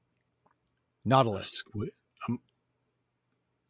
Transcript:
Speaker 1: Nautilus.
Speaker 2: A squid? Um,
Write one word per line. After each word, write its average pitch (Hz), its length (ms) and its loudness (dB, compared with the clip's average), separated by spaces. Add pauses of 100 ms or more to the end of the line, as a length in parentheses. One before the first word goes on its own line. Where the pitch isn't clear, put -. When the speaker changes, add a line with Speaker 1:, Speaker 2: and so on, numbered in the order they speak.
(1040)
Speaker 1:
Nautilus. 113 480 2
Speaker 2:
A - 40 2
squid? 107 340 -6 (360)
Um, 120 140 -6 (1300)